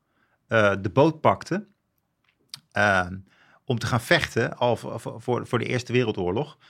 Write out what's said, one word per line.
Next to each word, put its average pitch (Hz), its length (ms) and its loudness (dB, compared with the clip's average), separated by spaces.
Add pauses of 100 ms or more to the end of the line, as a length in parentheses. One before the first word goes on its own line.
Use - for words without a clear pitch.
(460)
eh, 104 340 4
de 95 100 -6
boot 156 300 4
pakten, 160 460 0 (1080)
ehm, 95 440 2 (480)
om 120 140 -2
te 117 80 -6
gaan 117 140 0
vechten - 580 0
al 120 180 2
v-, - 80 -8 (120)
v-, - 100 -12 (100)
voor, 117 300 -4
voor 123 120 0
de 113 60 -4
Eerste 120 280 -4
Wereldoorlog. 107 680 -2 (100)